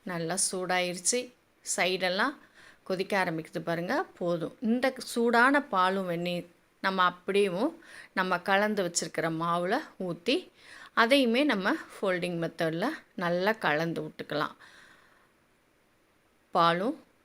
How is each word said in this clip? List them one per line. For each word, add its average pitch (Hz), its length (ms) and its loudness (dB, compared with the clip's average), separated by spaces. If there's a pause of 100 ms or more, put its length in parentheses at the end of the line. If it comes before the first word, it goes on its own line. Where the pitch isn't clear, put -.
(100)
நல்லா 170 260 -4 (100)
சூடாயிருச்சு. 180 720 -2 (560)
சைடெல்லாம் 185 600 0 (540)
கொதிக்க 190 320 -2
ஆரம்பிக்குது 165 480 -4
பாருங்க, 170 280 -2 (220)
போதும். 170 360 -2 (140)
இந்த 254 220 2 (220)
சூடான 240 480 4 (140)
பாலும் 185 360 2
வெண்ணையும் 175 400 -4 (360)
நம்ம 190 260 2
அப்படியும் 202 580 0 (480)
நம்ம 185 300 0
கலந்து 208 380 2
வச்சிருக்கிற 165 440 -2 (120)
மாவுல 175 360 0 (300)
ஊத்தி, 196 280 -2 (680)
அதையுமே 254 480 4
நம்ம 214 240 0 (180)
ஃபோல்டிங் 180 480 -2
மெத்தடில் 165 560 -2 (260)
நல்லா 180 300 0 (120)
கலந்து 156 400 0
விட்டுக்கலாம். - 520 -6 (2000)
பாலும் 175 400 2 (260)